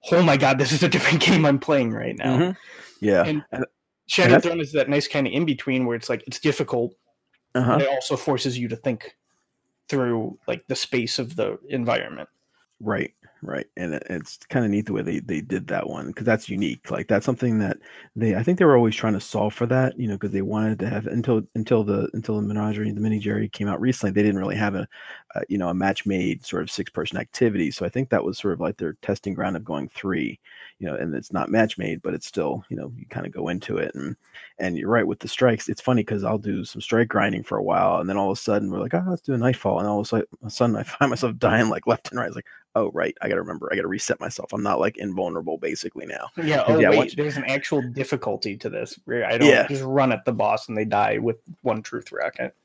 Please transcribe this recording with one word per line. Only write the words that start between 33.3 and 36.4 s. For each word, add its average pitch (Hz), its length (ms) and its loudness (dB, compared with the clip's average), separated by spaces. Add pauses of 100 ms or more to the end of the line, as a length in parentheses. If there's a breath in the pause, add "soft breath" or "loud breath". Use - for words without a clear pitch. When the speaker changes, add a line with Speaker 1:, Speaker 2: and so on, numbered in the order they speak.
Speaker 2:
into 95 300 -4
it. - 160 -4
And, 67 220 -8 (420 loud breath)
and 90 180 -2
you're 82 140 -4
right 113 160 4
with 92 140 -4
the 113 80 -10
strikes. 117 400 2
It's - 120 -4
funny 123 220 2
'cause 101 220 -2
I'll 110 140 0
do 101 260 -4